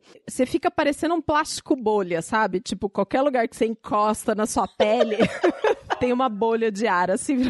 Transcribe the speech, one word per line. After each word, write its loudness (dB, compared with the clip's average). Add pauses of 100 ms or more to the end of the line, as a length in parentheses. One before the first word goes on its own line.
(280)
você -2
fica -2
parecendo 0
um -2
plástico 0
bolha, -2
sabe? 0
Tipo, -6
qualquer 0
lugar 2
que -12
você 0
encosta -2
na 0
sua -2
pele, 2
<laughs> 0
tem 2
uma 2
bolha 0
de -2
ar, 2
assim, 0